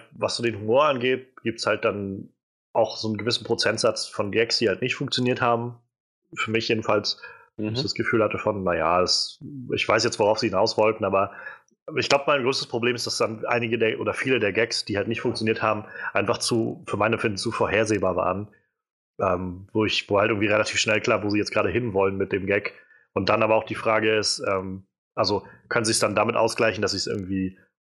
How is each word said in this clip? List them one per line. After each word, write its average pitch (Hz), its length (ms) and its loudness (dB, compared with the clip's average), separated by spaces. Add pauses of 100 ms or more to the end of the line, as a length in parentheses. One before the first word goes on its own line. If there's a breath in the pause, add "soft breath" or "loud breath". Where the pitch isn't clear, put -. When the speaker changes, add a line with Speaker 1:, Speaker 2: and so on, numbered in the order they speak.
(120)
Speaker 1:
was - 260 -2
so 120 60 -4
den 113 160 -2
Humor 113 260 4
angeht, 127 580 0
gibt's 113 220 -6
halt 107 180 0
dann 101 460 -2 (420)
auch - 260 0
so 110 120 -6
einen 107 80 -2
gewissen 110 280 -2
Prozentsatz 110 640 0
von 104 240 -6
Gags, 110 280 0
die 113 100 4
halt 92 120 0
nicht 127 140 -2
funktioniert 123 460 -2
haben. 120 340 0 (600)
Für - 160 -4
mich 113 180 0
jedenfalls, 110 520 0 (360 loud breath)
Speaker 2:
Mhm. 107 160 -4
Speaker 1:
ich 120 80 -2
das 104 120 -4
Gefühl 110 300 0
hatte 107 140 -2
von, 101 260 -2
na 90 100 0
ja, 82 280 2
es, - 360 0 (360)
ich 123 120 -2
weiß 117 200 2
jetzt, 117 140 -2
worauf 107 200 4
sie 117 80 0
hinaus 98 300 2
wollten, 107 260 2
aber 98 300 2 (640 loud breath)
ich 127 100 -2
glaub, 165 200 6
mein 143 160 4
größtes 131 240 0
Problem 120 280 0
ist, 117 100 -6
dass 117 120 -4
dann 110 280 -2
einige 120 320 0
der, 113 220 2
oder 104 140 -2
viele 131 260 0
der 101 140 2
Gags, 113 320 0
die 104 100 -4
halt 101 140 0
nicht 113 120 -4
funktioniert 110 400 -2
haben, 107 240 0 (280 loud breath)
einfach 101 240 0
zu, - 500 -2
für - 80 -2
meine 107 200 2
Empfinden 104 220 -2
zu 110 140 -4
vorhersehbar 101 640 0
waren. 90 320 -2 (720 soft breath)
Ähm, 92 540 -2
wo 107 100 4
ich, - 260 -2
wo 101 100 4
halt 107 100 4
irgendwie 107 180 2
relativ 107 320 2
schnell 107 220 2
klar, 107 220 2
wo 104 60 0
sie 104 100 2
jetzt 101 120 -2
gerade 101 180 2
hinwollen 98 460 0
mit 95 160 -2
dem 95 140 -2
Gag. 98 300 0 (380 loud breath)
Und 95 140 0
dann 107 160 4
aber 110 120 4
auch 107 100 2
die 107 100 -6
Frage 110 400 2
ist, 104 320 0
ähm, 95 380 -2 (300)
also 101 300 0 (220 loud breath)
können 117 160 0
sie 110 80 0
es 110 80 0
dann 107 160 0
damit 113 220 2
ausgleichen, 110 440 2
dass 98 100 0
sie 98 60 -4
es 92 100 -4
irgendwie 95 500 -4 (280 soft breath)